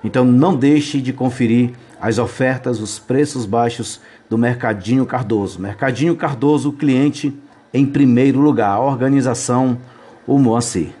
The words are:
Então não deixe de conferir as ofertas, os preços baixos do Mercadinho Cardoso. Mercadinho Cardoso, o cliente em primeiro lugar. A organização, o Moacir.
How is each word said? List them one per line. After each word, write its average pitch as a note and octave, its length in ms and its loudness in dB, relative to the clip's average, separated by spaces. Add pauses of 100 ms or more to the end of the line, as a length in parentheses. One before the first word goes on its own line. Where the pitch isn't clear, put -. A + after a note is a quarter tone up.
Então B2+ 200 0
não B2+ 300 4
deixe C#3+ 460 2
de B2+ 120 -4
conferir B2 600 0 (280)
as A2 180 -2
ofertas, B2 640 -2
os G#2+ 200 -10
preços C3+ 440 -2
baixos A#2 560 -4 (300)
do A2+ 80 0
Mercadinho A#2+ 680 0
Cardoso. G#2 560 -4
Mercadinho C3 540 -2
Cardoso, C#3+ 540 -2
o C#3+ 40 -4
cliente C#3 640 0 (380)
em C#3 100 4
primeiro C3+ 540 4
lugar. A2+ 380 2
A A2 40 0
organização, B2+ 960 0 (480)
o C#3 140 2
Moacir. A2+ 520 0 (100)